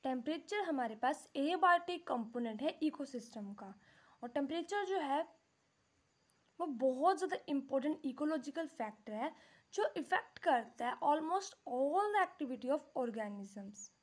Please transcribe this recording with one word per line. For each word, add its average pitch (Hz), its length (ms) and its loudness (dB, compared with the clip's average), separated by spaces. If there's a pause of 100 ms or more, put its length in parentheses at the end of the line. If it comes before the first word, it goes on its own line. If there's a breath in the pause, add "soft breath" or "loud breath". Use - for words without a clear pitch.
टेम्परेचर 294 600 -2
हमारे 254 400 0
पास 294 220 0 (100)
एबायोटिक 349 720 4
कंपोनेंट 233 540 -2
है 330 220 -2
इकोसिस्टम 233 720 -4
का, 196 200 -14 (500 soft breath)
और 240 60 -8
टेम्परेचर 339 560 -2
जो 381 160 0
है 285 200 0 (1400)
वो 349 60 0 (180)
बहुत 269 340 4
ज़्यादा 359 200 -2 (120)
इंपॉर्टेंट 277 560 0
इकोलॉजिकल 294 640 -2 (100)
फैक्टर 214 360 -8
है 254 180 -2 (420 loud breath)
जो 427 240 2
इफेक्ट - 420 -2
करता 240 480 2
है 254 180 -2
almost 320 520 2 (120)
all 302 480 2
the 370 80 6
activity 254 520 -2
of - 140 -8 (140)
organisms। 208 840 -8 (140)